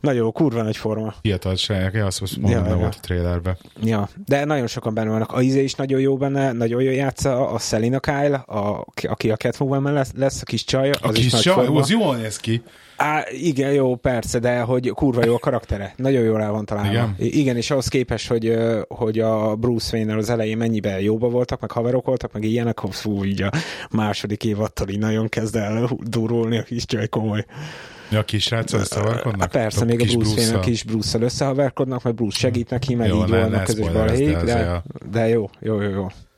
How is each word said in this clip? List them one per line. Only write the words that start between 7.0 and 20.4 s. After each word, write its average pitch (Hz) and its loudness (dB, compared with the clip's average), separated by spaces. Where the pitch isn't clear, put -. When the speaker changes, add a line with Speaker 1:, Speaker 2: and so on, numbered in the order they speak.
Speaker 1:
a 113 -2
Selina 117 0
Kyle, 143 2
a, 104 -4
aki 110 -2
a 107 2
Catwoman 139 0
lesz, 139 0
lesz, 135 -2
a - -12
kis - -4
csaj, 135 0
Speaker 2:
A 139 0
Speaker 1:
az 113 0
is 117 4
Speaker 2:
kis 123 4
Speaker 1:
nagy 117 4
Speaker 2:
csaj? 180 6
Speaker 1:
forma. 151 4
Speaker 2:
Az 131 2
jól 190 2
néz 110 -6
ki. 113 -2
Speaker 1:
Á, 151 0
igen, 135 0
jó, 131 4
persze, 123 -2
de 123 0
hogy 120 0
kurva 123 2
jó 117 4
a 117 2
karaktere. 101 -2
Nagyon 131 2
jól 110 2
el 107 -2
van 107 -2
találva. 101 -2
Speaker 2:
Igen? 113 2
Speaker 1:
I-, 113 0
igen, 131 2
és 117 -2
ahhoz 135 0
képest, 120 -2
hogy, 113 0
ö, 113 2
hogy 110 -2
a 110 2
Bruce 117 0
Wayne-nel 107 0
az 107 -2
elején 110 0